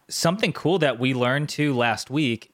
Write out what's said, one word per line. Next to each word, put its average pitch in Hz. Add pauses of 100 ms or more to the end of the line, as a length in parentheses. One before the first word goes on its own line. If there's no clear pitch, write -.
Something 175
cool 175
that 131
we 127
learned 127
too 147
last 117
week 127